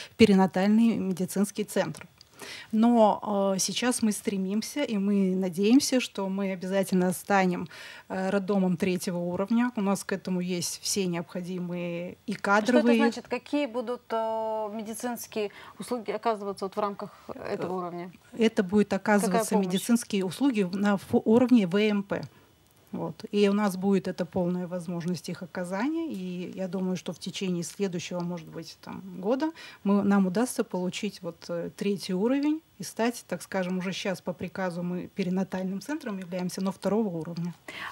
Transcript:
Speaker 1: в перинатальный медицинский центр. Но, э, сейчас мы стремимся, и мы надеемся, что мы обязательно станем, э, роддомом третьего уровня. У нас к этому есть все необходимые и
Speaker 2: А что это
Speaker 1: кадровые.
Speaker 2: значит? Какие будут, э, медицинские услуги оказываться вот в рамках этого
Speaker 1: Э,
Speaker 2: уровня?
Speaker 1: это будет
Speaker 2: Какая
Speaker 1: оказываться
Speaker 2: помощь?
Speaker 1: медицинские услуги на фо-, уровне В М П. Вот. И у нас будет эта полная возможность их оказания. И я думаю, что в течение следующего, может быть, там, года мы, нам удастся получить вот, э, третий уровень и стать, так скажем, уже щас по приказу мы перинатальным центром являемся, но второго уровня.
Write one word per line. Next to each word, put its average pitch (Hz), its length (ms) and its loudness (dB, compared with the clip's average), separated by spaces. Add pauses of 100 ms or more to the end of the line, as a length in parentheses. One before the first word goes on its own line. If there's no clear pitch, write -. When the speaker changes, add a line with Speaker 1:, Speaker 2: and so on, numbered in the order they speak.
(120)
Speaker 1:
в - 40 -20
перинатальный 208 800 6
медицинский 190 680 -2
центр. 170 420 -2 (640)
Но, 214 840 4
э, 190 40 0
сейчас 240 420 0
мы 214 100 4
стремимся, 202 720 -2
и 226 140 -2
мы 196 380 2
надеемся, 202 640 4
что 196 300 -6
мы 196 220 -2
обязательно 185 640 2
станем, 180 540 2 (420)
э, 190 200 -2
роддомом 190 480 2
третьего 180 400 -2
уровня. 202 580 0
У 214 60 -2
нас 196 220 2
к - 80 -6
этому 185 280 -2
есть 180 420 -4
все 196 260 -2
необходимые 175 1080 -6 (100)
и 202 60 -4
Speaker 2:
А - 40 -6
что - 140 0
это 214 220 4
Speaker 1:
кадровые. 240 240 6
Speaker 2:
значит? 226 300 2
Какие 285 380 -2
будут, 240 460 -6
э, 220 640 -2
медицинские 220 800 -6 (280)
услуги 214 320 -6
оказываться 208 540 -2
вот 190 100 -6
в 208 40 -6
рамках 202 320 -4 (160)
этого - 460 -6
Speaker 1:
Э, 185 60 -4
Speaker 2:
уровня? 175 320 -8 (260)
Speaker 1:
это 220 260 2
будет 202 260 4
Speaker 2:
Какая 202 280 2
Speaker 1:
оказываться 214 380 2
Speaker 2:
помощь? 196 120 4
Speaker 1:
медицинские 196 580 0
услуги 214 460 0
на 202 260 2
фо-, - 280 0
уровне 240 420 6
В 170 80 -2
М 208 280 2
П. - 180 -4 (720)
Вот. 170 380 -8
И 202 180 4
у 196 40 2
нас 202 220 0
будет 190 320 2
эта 180 180 -2
полная 180 400 -2
возможность 175 640 -6
их 180 160 -8
оказания. 208 640 -4
И 185 480 -8
я 190 140 -6
думаю, 185 260 -2
что 180 160 -8
в - 80 -10
течение 180 460 -4
следующего, 180 560 -4
может 175 260 -6
быть, 156 340 -14
там, - 200 -12 (180)
года 262 320 0 (320)
мы, 196 200 4
нам 202 220 6
удастся 220 380 0
получить 185 580 -4
вот, 170 140 -10 (140)
э, 170 260 -4
третий 202 380 -2
уровень 277 480 2 (180)
и 190 40 -8
стать, - 440 -2
так 175 140 -8
скажем, 185 380 -2
уже 185 120 -4
щас 180 300 -6
по 185 100 -8
приказу 180 520 -6
мы 175 240 -6
перинатальным 185 720 -4
центром 277 360 -8
являемся, 180 460 -6
но 190 80 -2
второго 202 380 0
уровня. 170 440 -6 (380)